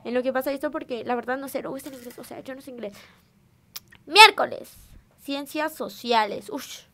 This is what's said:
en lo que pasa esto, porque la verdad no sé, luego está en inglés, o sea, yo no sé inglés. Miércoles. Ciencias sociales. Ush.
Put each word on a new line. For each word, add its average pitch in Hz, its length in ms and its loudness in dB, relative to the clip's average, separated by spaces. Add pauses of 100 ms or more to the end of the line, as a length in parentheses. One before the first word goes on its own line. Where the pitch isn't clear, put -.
en 233 100 -4
lo 247 80 2
que 262 100 2
pasa 262 200 0
esto, 285 180 -2
porque 262 340 -6
la 240 100 0
verdad 240 240 -2
no 277 100 -8
sé, 254 140 -4
luego 240 140 -6
está 277 120 -12
en 269 80 -14
inglés, 240 220 -16
o 240 60 -16
sea, 240 160 -14
yo 262 140 -12
no 269 60 -14
sé 269 100 -16
inglés. 220 240 -10 (1120)
Miércoles. 392 680 6 (460)
Ciencias 302 560 -4
sociales. 214 760 0
Ush. - 320 -10 (120)